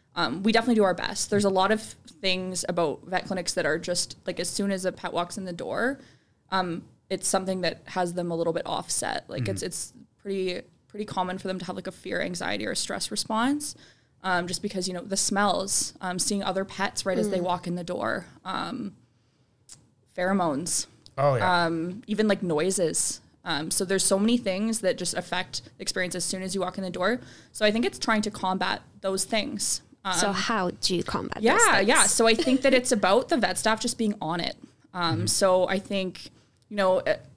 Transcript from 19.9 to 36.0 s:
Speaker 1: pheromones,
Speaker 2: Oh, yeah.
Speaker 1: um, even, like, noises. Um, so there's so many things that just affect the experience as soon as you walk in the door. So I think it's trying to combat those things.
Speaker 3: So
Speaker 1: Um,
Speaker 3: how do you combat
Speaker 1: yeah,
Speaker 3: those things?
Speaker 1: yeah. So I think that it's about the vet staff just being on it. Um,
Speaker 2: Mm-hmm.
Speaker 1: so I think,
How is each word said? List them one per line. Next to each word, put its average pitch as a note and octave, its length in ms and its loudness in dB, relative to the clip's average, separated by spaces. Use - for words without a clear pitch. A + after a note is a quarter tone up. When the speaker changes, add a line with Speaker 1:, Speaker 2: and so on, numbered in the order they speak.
Speaker 1:
pheromones, F3 720 0
Speaker 2:
Oh, C#3 180 4
yeah. F3 300 4
Speaker 1:
um, E3+ 420 -4
even, G#3+ 200 2
like, G3+ 160 2
noises. F3 760 0
Um, D#3+ 260 -2
so G3 140 0
there's F#3 180 0
so G3 160 4
many A#3 180 4
things G#3+ 420 -2
that F#3 180 0
just F3+ 180 -4
affect - 460 -4
the - 40 -12
experience F3+ 340 -4
as F3 100 -4
soon F#3 160 -4
as F#3 120 -6
you G3 80 -2
walk F3+ 160 -4
in G3 60 -6
the F#3 60 -6
door. F#3 320 0
So G#3+ 120 0
I G#3 60 6
think A#3 140 2
it's G4 140 -4
trying G#3+ 240 2
to G#3 80 -4
combat F#3+ 500 -2
those F#3+ 220 -2
things. - 580 -2
Speaker 3:
So G3+ 100 2
Speaker 1:
Um, G3 60 0
Speaker 3:
how F#3+ 340 0
do - 260 -2
you E3+ 80 0
combat - 400 -6
Speaker 1:
yeah, A#3+ 140 6
Speaker 3:
those A4+ 100 8
things? G3+ 220 4
Speaker 1:
yeah. A#3+ 180 6
So A3+ 200 4
I A3+ 60 8
think B3+ 280 2
that C4+ 120 4
it's B3 200 2
about G3+ 340 4
the F4 100 0
vet F#3 200 0
staff A3 240 0
just A#3 160 -2
being G#3 240 0
on E3+ 180 -2
it. - 160 -4
Um, E3 240 0
Speaker 2:
Mm-hmm. F3 100 0
Speaker 1:
so F#3 400 4
I F#3+ 120 0
think, F#3+ 520 -6